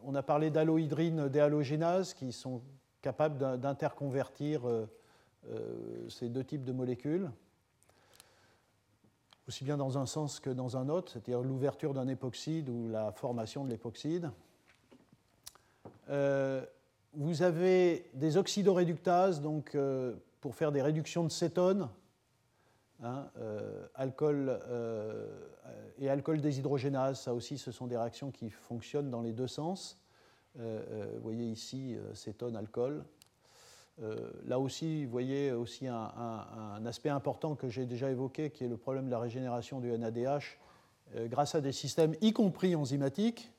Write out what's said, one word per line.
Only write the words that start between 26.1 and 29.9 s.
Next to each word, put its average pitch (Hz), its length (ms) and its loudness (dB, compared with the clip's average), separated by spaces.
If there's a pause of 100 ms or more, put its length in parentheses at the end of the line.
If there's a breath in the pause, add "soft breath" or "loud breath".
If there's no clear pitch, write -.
alcool 143 300 2
déshydrogénase, 135 800 2
ça 123 140 -2
aussi, 123 220 -4
ce 127 160 -8
sont 127 140 -8
des 120 100 -2
réactions 117 340 -2
qui 117 200 -8
fonctionnent 135 600 -6
dans 120 120 -4
les 113 100 -2
deux 123 140 -2
sens. 165 520 -6 (600 soft breath)